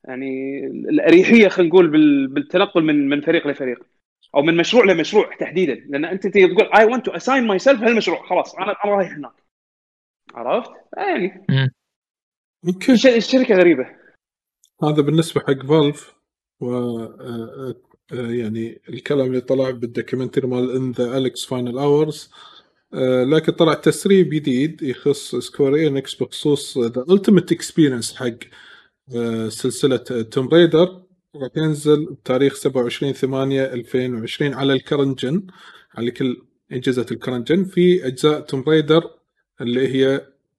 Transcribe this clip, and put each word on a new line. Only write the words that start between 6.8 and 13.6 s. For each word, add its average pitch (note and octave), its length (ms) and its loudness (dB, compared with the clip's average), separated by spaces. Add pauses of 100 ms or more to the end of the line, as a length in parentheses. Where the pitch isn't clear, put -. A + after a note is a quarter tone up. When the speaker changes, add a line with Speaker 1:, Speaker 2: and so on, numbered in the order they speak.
Speaker 1:
want B3+ 80 -2
to - 140 -6
assign A#3 440 0
myself B3+ 240 2
هالمشروع، A3 440 0
خلاص F3 280 -2
أنا، F#3+ 200 -6 (100)
أنا G3+ 100 0
رايح G3 160 -2
هناك." C#3 220 -16 (1000)
عرفت؟ D3 380 -6 (260)
آه، - 40 -8
يعني C#4 480 -4
Speaker 2:
مم. C3 220 0 (960)
Speaker 3:
أوكي. F#3 260 -2
Speaker 1:
الش-، A#3 120 4
الشركة A#3+ 500 4
غريبة. E3+ 300 4 (960)